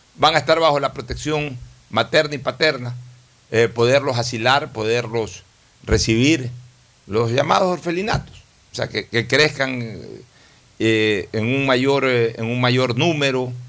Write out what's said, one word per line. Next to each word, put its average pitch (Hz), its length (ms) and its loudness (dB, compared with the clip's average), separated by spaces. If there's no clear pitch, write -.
van 151 180 4
a - 20 4
estar 160 220 2
bajo 151 200 4
la 139 140 -2
protección 135 640 -6
materna 147 460 0
y 135 40 -6
paterna, 131 560 -2
eh, 113 240 4
poderlos 127 460 2
asilar, 123 520 0
poderlos 113 720 -4
recibir, 120 680 2
los 113 240 0
llamados 180 380 2
orfelinatos, 175 680 -4
o - 40 -16
sea, 113 120 -4
que, 107 200 -6
que 117 200 -2
crezcan, 131 720 -2
eh, 107 540 2
en 110 140 -2
un 135 200 0
mayor, 135 400 2
eh, 120 320 2
en 113 80 -4
un 123 160 -2
mayor 123 340 2
número, 135 560 0